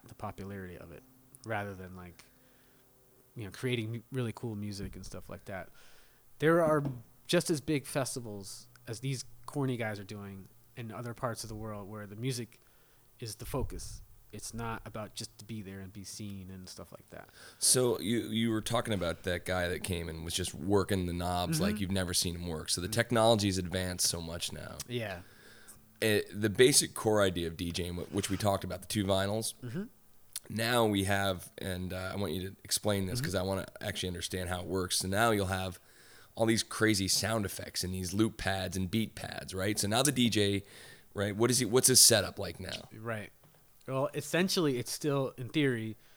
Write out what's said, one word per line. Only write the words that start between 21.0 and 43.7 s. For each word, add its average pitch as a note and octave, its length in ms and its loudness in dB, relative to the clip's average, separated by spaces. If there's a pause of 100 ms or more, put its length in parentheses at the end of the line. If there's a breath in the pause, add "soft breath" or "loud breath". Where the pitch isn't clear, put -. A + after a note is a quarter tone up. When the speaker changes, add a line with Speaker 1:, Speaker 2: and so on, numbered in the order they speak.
Speaker 2:
the F2 60 -2
knobs F2 460 0
Speaker 1:
Mm-hmm. F2+ 40 2
Speaker 2:
like G#2 180 0
you've F#2 120 -2
never F#2 200 2
seen F2+ 220 0
him F2 140 -6
work. D#2 200 -4
So - 120 0
the F2+ 80 -4
Speaker 1:
Mm-hmm. A2 60 -4
Speaker 2:
technology's A2 640 6
advanced F2+ 500 0
so E2+ 120 -2
much E2 320 -6
now. - 260 -10 (100)
Speaker 1:
Yeah. A2 300 -6 (840 loud breath)
Speaker 2:
It, G#2+ 260 4 (120)
the G#2+ 100 2
basic C3 440 6
core G#2+ 280 4
idea F2 240 2
of E2 100 -4
D E2+ 140 -2
J, F2 200 -4
wh-, F2 220 -6
which G2 160 0
we F#2+ 80 0
talked G2 280 2
about, F2+ 160 -6
the - 80 -12
two G#2 160 2
vinyls. G2 500 2 (100)
Speaker 1:
Mm-hmm. C3 200 -6 (680)
Speaker 2:
Now A2+ 340 4
we G2+ 200 6
have, G2 440 2 (100)
and, F#2 340 -4
uh, F#2 200 -6
I - 40 -4
want G2 160 -2
you F#2 160 -4
to G2 160 -12
explain G2+ 420 2
this F#2 140 -2
Speaker 1:
Mm-hmm. - 60 -2
Speaker 2:
'cause F#2 100 -2
I F2+ 60 2
wanna F#2+ 240 0 (140)
actually - 280 -4
understand F2+ 400 -4
how F2+ 140 -2
it F2 40 -10
works. F2+ 320 0
So F#2 80 0
now G#2+ 240 4
you'll G2+ 160 4
have F#2 320 -2 (560 loud breath)
all A2+ 100 2
these A2+ 200 4
crazy G#2+ 420 4
sound A2 400 2
effects - 380 -6
and F#2 100 -4
these F#2 180 -4
loop G#2+ 240 2
pads F#2 400 -2
and F#2 140 0
beat A2 240 0
pads, - 400 -10
right? G2+ 240 0
So G#2 80 0
now A2+ 160 2
the C3+ 80 4
D B2 180 4
J, G2+ 360 4 (500 loud breath)
right, G2+ 220 -2
what A#2+ 160 4
is B2 80 4
he, B2 60 2
what's B2 200 6
his B2+ 140 8
setup G#2 400 6
like F2 180 -6
now? - 300 -10 (120)
Speaker 1:
Right. A2 300 -8 (560)